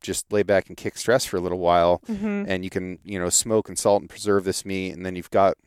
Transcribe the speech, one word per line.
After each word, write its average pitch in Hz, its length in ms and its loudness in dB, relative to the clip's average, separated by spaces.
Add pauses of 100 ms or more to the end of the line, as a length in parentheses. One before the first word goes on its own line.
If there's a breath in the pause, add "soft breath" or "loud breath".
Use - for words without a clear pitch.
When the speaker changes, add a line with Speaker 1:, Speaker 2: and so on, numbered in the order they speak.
Speaker 1:
just - 320 -8
lay 104 120 2
back 92 240 2
and 90 80 -18
kick - 200 -10
stress 127 280 2
for - 140 -4
a - 20 -2
little 90 180 -4
while, 87 480 4
Speaker 2:
Mm-hmm. 208 400 -4
Speaker 1:
and 92 160 -4
you 95 80 -8
can, 92 320 -8
you 101 160 -8
know, 90 120 -2
smoke 110 380 0
and 90 80 -14
salt 101 260 2
and - 60 -14
preserve 101 360 0
this 95 200 -4
meat, 95 280 -4
and 87 120 -10
then 92 120 -6
you've 87 160 -12
got, 98 240 4 (100)